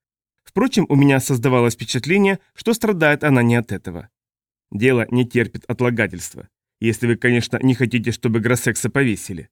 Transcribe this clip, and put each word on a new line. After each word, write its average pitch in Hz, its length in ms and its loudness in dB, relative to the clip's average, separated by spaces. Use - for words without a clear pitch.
Впрочем, - 460 0
у 143 60 2
меня 139 240 6
создавалось 123 560 0
впечатление, 190 640 -2
что - 180 -2
страдает 160 500 0
она 135 200 4
не 120 120 4
от 117 160 -2
этого. 87 380 -10
Дело 120 400 0
не 123 120 2
терпит 120 440 -2
отлагательства. 117 800 -4
Если 113 260 -2
вы, 117 100 2
конечно, 120 460 0
не 127 140 2
хотите, 117 360 -2
чтобы 113 280 -2
Гроссекса 117 500 -2
повесили. 104 640 -4